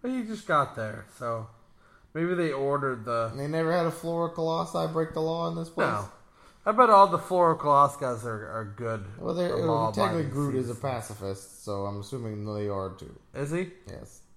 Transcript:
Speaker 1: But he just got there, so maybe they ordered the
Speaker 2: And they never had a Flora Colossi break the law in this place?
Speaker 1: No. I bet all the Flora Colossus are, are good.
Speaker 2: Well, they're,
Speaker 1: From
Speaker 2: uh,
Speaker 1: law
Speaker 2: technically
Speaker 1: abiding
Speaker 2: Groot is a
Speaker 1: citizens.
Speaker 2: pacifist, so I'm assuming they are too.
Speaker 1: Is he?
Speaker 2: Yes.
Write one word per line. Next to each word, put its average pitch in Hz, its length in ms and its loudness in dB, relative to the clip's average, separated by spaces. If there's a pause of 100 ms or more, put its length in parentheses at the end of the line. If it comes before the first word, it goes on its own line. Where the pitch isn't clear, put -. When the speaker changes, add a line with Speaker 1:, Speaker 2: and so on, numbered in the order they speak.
Speaker 1:
But 247 80 -4
he 254 140 -4
just 214 240 -10
got 143 260 2
there, 110 320 -8 (100)
so 117 300 -4 (680)
maybe 170 220 0
they 170 160 0
ordered 139 540 0
the 117 260 0
Speaker 2:
And 127 80 -8
they 139 80 -4
never 160 260 0
had 175 140 2
a 165 60 0
Flora 170 380 -2
Colossi 165 640 -2
break 160 220 -2
the 160 80 -2
law 165 260 0
in 165 60 -4
this 165 160 -8
place? - 160 0
Speaker 1:
No. 104 220 -2 (580)
I 208 60 2
bet 233 180 6
all 196 160 12
the 175 120 0
Flora 175 380 4
Colossus 139 680 4
are, 110 240 -6
are 104 280 -8
good. 113 280 -4 (160)
Speaker 2:
Well, - 140 -2
they're, 175 160 0
Speaker 1:
From - 120 0
Speaker 2:
uh, 160 100 4
Speaker 1:
law - 200 2
Speaker 2:
technically 185 300 0
Speaker 1:
abiding 143 100 -2
Speaker 2:
Groot 139 240 0
is 123 140 -2
a 120 40 -4
Speaker 1:
citizens. 135 180 -6
Speaker 2:
pacifist, 98 720 -8
so 101 220 -4
I'm 101 140 -6
assuming 107 520 -8
they 104 160 -4
are 95 260 -4
too. - 200 -16 (200)
Speaker 1:
Is 143 180 -6
he? 180 180 -4 (160)
Speaker 2:
Yes. - 360 -16 (140)